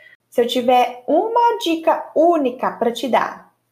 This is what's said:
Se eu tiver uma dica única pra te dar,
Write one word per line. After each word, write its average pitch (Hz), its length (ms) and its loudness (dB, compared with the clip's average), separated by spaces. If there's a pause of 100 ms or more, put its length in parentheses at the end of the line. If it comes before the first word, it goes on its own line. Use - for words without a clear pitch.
(280)
Se - 140 0
eu 233 40 -2
tiver 247 600 0
uma 453 520 2
dica 320 560 -2
única 285 580 0
pra 226 200 -2
te 254 160 -6
dar, - 460 -4 (180)